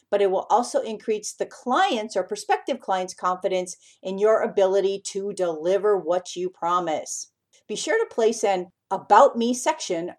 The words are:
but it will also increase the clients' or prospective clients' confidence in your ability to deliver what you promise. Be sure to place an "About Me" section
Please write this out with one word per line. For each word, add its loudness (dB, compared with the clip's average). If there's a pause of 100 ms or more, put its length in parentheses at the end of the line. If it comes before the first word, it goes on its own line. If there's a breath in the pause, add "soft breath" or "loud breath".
but 2
it 4
will -2
also 2
increase -6
the -6
clients' -2
or 0
prospective -4
clients' -4
confidence -4 (260 soft breath)
in -6
your 4
ability 2
to -6
deliver 0
what -4
you -4
promise. -4 (360 soft breath)
Be -8
sure 0
to -2
place 2
an 0 (240)
"About 6
Me" 0
section -4